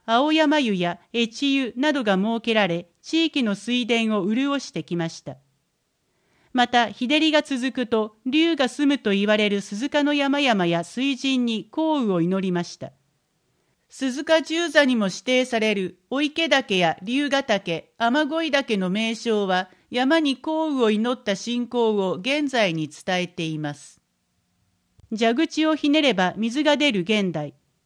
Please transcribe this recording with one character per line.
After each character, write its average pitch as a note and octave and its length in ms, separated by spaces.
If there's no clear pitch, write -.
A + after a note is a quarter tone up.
青 C4 260
山 D#4 280
湯 A3+ 140
や F3 240
越 A#3 300
湯 C4+ 320
な D4 160
ど C4+ 100
が G#3 140
設 A3 240
け A3+ 140
ら G#3+ 120
れ、 E3+ 220
地 E4 240
域 D4 160
の G#3 120
水 A#3+ 320
田 A#3 80
を F#3 100
潤 C4+ 340
し - 120
て E3 100
き F3 140
ま E3 140
し - 100
た。 C3 160
ま A#3+ 140
た、 A#3+ 200
日 A#3+ 180
照 D4 140
り D#4 120
が D4+ 100
続 C4 300
く B3 140
と、 A3 300
龍 D#4 300
が C4+ 120
住 D4 180
む C#4+ 120
と G#3+ 120
言 G3 160
わ G#3+ 100
れ G#3 120
る G3+ 120
鈴 G#3 280
鹿 D4 140
の D4 120
山 C#4 260
々 A3 260
や E3+ 180
水 C4 320
陣 B3+ 300
に A3 240
降 D#4 280
雨 A3 140
を F3 80
祈 F#3 260
り F#3 40
ま F3 140
し - 140
た。 - 140
鈴 C4 300
鹿 D#4+ 180
十 E4 280
座 D4 160
に B3+ 100
も G#3+ 120
指 F3+ 160
定 B3+ 220
さ B3 140
れ G#3+ 160
る F#3 240
お C4+ 120
池 D4+ 260
岳 B3+ 300
や E3+ 240
龍 C4 260
ヶ C4+ 140
岳、 F#3+ 560
雨 A#3+ 220
乞 D#4+ 240
い D#4 80
岳 C4+ 240
の F#3 120
名 A3 280
称 G#3 320
は、 F#3 200
山 C4 300
に C#4 160
降 D#4 320
雨 C4+ 140
を A3 80
祈 A#3 280
っ - 20
た G3 140
信 A#3+ 320
仰 A#3 300
を E3+ 60
現 C4+ 320
在 A3 260
に D#3 160
伝 F3+ 340
え F3 40
て F3 180
い D#3+ 140
ま D3 160
す。 - 260
蛇 A#3 380
口 D#4 180
を D#4 80
ひ D4 140
ね D4+ 140
れ C4 120
ば F#3 220
水 A#3 260
が D4 140
出 C#4+ 160
る G3 80
現 G3 320
代。 D3+ 220